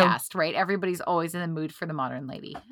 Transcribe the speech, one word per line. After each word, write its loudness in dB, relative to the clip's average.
podcast, 2
right? 2
Everybody's 0
always 0
in 0
the -2
mood -2
for -6
The -4
Modern -4
Lady. -10